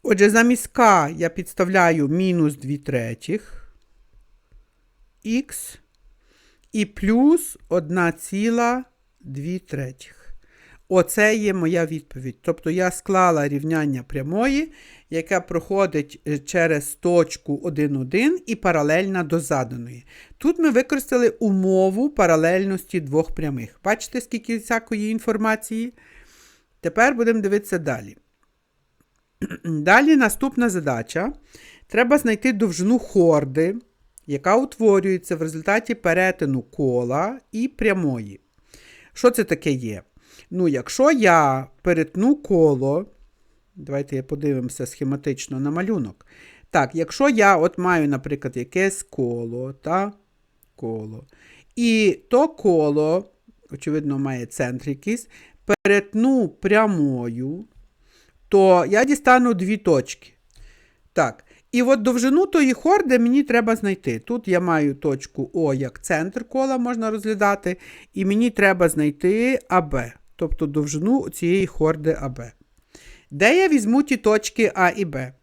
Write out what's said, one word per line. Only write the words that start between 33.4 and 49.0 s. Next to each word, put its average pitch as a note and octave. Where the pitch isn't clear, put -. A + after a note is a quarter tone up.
яка D3+
утворюється G3
в D#3+
результаті G3
перетину E3+
кола C3+
і A#3
прямої. C#3+
Що -
це A#3
таке -
є? A2+
Ну, F3
якщо D3+
я D#3+
перетну F3+
коло, D#3
давайте C#3
подивимося C3+
схематично C#3
на C#3+
малюнок. E3+
Так, C#3
якщо E3
я G3+
от F3
маю, F3
наприклад, C3+
якесь F#3